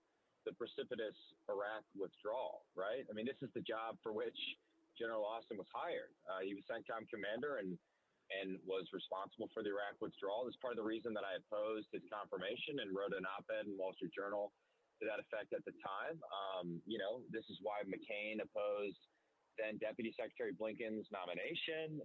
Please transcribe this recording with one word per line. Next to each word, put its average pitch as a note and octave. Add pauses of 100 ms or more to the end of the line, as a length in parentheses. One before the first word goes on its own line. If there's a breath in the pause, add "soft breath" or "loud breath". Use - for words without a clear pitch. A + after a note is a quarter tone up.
(480)
the G2+
precipitous A2+ (320)
Iraq G#2 (160)
withdrawal, G#2 (160)
right? A2
I G#2
mean, G#2+
this C3+
is A#2+
the F2+
job A2
for G#2+
which A2+ (560 soft breath)
General A2+
Austin A2+
was F2+
hired. D#3
Uh, F#2+
he G2
was -
centcom A2+
commander A#2+
and, F#2 (560 soft breath)
and F#2+
was F#2
responsible G2
for A2
the G2+
Iraq G2+
withdrawal. G#2+
That's A2+
part B2
of A2+
the G#2+
reason A2+
that G2
I F#2+
opposed G#2+
his F#2
confirmation G#2
and G2
wrote G2
an F#2
op-ed G#2
in G2+
Wall F#2+
Street F2+
Journal G2+ (460 soft breath)
to -
that G#2
effect G#2
at -
the F#2+
time. G#2 (160)
Um, F#2
you G#2
know, A2
this A2
is F2
why G#2
McCain G#2
opposed G#2 (560 soft breath)
then G#2+
Deputy A2
Secretary A2
Blinken's G#2+
nomination. D3